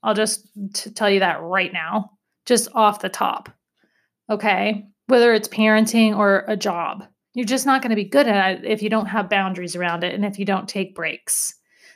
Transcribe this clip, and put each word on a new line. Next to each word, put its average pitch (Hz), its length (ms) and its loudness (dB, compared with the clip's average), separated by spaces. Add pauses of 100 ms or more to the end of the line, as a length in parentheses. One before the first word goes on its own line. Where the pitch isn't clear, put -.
I'll 214 100 0
just 214 320 -2 (260)
t-, - 180 -10
tell 208 200 0
you 196 100 4
that 175 220 0
right 180 300 -2
now, 180 400 -4 (340)
just 233 260 2
off 208 280 4
the 190 80 -6
top, - 400 -4 (840)
okay? 208 560 0 (220)
Whether 240 260 6
it's 214 140 0
parenting 220 680 4
or 202 300 2
a 214 100 -2
job, 175 480 -6 (300)
you're 247 100 -4
just 254 220 -2
not 262 160 2
gonna 226 140 -2
be 202 80 -2
good 269 240 2
at 190 300 2
it - 60 -14
if 214 180 -2
you 214 60 -2
don't 220 180 0
have 202 220 -4
boundaries 185 460 -2
around 175 300 -4
it 180 100 -4
and 202 100 -2
if 196 140 -4
you 202 60 -4
don't 196 240 -2
take 190 260 -6
breaks, - 600 -6 (420)